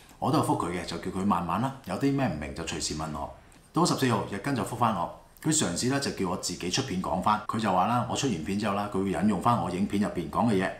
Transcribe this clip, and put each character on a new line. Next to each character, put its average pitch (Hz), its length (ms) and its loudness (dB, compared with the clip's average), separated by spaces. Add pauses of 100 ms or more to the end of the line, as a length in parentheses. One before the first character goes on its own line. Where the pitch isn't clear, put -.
(200)
我 - 120 0
都 156 80 4
有 - 60 2
覆 - 120 2
佢 85 140 -2
嘅， 87 140 -4
就 87 120 -6
叫 92 140 -6
佢 95 140 -2
慢 87 200 2
慢 85 160 0
啦， 131 140 -2 (100)
有 90 140 -2
啲 139 160 2
咩 135 120 2
唔 85 120 -2
明 73 160 -8
就 82 80 -8
隨 80 180 -6
時 - 140 -4
問 78 180 -4
我。 69 180 -8 (420)
到 160 100 4
咗 165 60 6
十 147 100 2
四 127 120 4
號， 101 200 2
日 101 80 -6
更 139 160 -2
就 107 80 0
覆 117 120 -6
返 110 200 2
我， 85 240 -4 (240)
佢 160 120 0
嘗 87 220 0
試 120 120 0
咧 139 100 2
就 104 120 -2
叫 92 180 -2
我 90 80 -2
自 - 180 -4
己 87 160 -4
出 - 120 0
片 92 160 -4
講 87 220 -2
返。 107 240 2
佢 113 140 -2
就 110 120 2
話 90 140 4
啦， 117 240 2
我 92 60 -2
出 - 120 0
完 85 160 -2
片 95 140 -2
之 110 100 0
後 98 60 0
啦， 104 180 -2
佢 95 120 0
會 98 80 0
引 85 160 2
用 98 120 4
返 117 220 4
我 87 80 -2
影 95 160 0
片 101 160 0
入 95 80 2
邊 82 200 -6
講 113 220 2
嘅 - 20 4
嘢 92 260 2